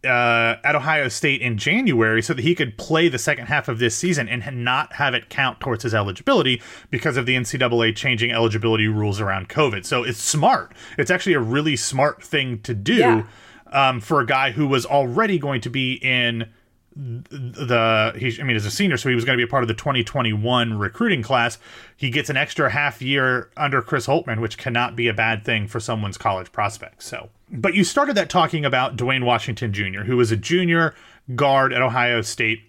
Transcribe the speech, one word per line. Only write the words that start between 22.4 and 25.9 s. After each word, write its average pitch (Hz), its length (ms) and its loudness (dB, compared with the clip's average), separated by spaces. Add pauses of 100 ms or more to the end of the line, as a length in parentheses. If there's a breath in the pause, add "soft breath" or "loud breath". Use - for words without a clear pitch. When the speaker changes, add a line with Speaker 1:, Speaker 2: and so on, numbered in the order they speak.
Speaker 1:
half 143 320 -2
year 131 540 0
under 135 260 0
Chris 135 240 -4
Holtmann, 135 340 0
which 113 180 -4
cannot 120 360 -2
be 117 140 0
a 110 60 0
bad 110 300 0
thing 107 220 -2
for 117 140 -6
someone's 107 360 -4